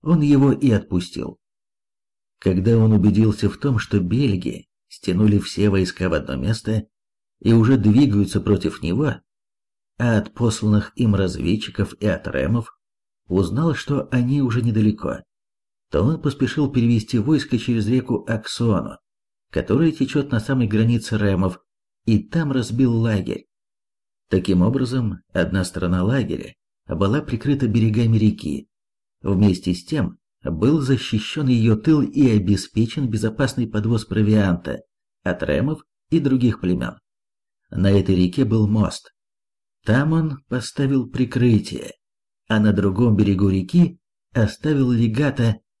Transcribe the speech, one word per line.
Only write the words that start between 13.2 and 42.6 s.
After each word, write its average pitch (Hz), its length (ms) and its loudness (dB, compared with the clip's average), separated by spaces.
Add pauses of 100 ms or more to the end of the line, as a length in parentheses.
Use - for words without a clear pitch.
узнал, 98 460 0
что - 380 -4
они 127 300 0
уже 120 200 0
недалеко, 107 580 0 (680)
то 76 140 0
он 160 180 0
поспешил 139 480 -2
перевести 117 480 0
войско 127 400 0
через 113 300 -2
реку 123 400 -2
Аксону, 107 680 -4 (540)
которая 156 420 0
течёт 139 380 -4
на 113 100 0
самой 127 260 -2
границе 110 500 0
ремов, 98 440 -2 (440)
и 110 140 2
там 160 320 -2
разбил 120 420 0
лагерь. 110 520 -2 (840)
Таким 92 320 2
образом, 120 640 0 (100)
одна 92 300 -2
сторона 90 400 -2
лагеря 113 500 -2 (340)
была 98 360 -2
прикрыта 135 440 -2
берегами 113 480 2
реки. 98 540 0 (540)
Вместе 95 500 2
с - 100 -8
тем - 360 -4 (240)
был 127 380 0
защищён 127 640 -2
её 113 280 2
тыл 147 280 2
и 127 260 2
обеспечен 107 800 0
безопасный 113 580 -2
подвоз 110 380 -2
провианта 101 760 0 (420)
от 90 180 -4
ремов 110 420 -2 (280)
и 165 80 2
других 127 420 0
племён. 90 380 -4 (720)
На 95 180 0
этой 98 240 2
реке 90 320 2
был 110 220 2
мост. - 480 -2 (680)
Там 139 300 2
он 156 340 -2
поставил 131 640 -2
прикрытие, 120 840 0 (540)
а 110 120 0
на 107 120 4